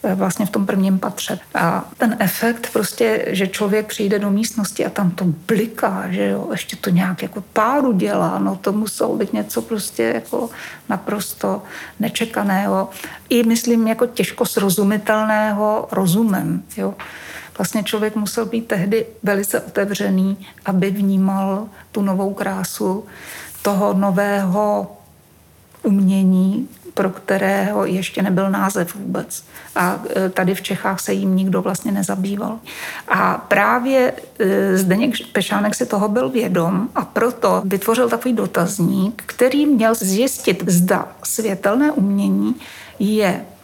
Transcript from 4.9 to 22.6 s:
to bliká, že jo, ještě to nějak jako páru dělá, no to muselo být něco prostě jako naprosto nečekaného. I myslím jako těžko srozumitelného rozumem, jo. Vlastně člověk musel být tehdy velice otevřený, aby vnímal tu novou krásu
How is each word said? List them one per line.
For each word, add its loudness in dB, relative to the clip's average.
to -4
bliká, 0
že 0
jo, -2
ještě -8
to -6
nějak 2
jako -8
páru 2
dělá, 0
no 0
to -2
muselo -2
být -2
něco -4
prostě -4
jako -2
naprosto -4
nečekaného. -2
I 4
myslím 2
jako 2
těžko -2
srozumitelného 2
rozumem, 2
jo. -2
Vlastně -2
člověk -2
musel -2
být -4
tehdy 0
velice 0
otevřený, 0
aby 2
vnímal 0
tu -2
novou 0
krásu -4